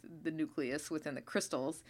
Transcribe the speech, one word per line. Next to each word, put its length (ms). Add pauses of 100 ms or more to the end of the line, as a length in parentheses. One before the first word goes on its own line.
(220)
the 80
nucleus 600
within 240
the 60
crystals, 680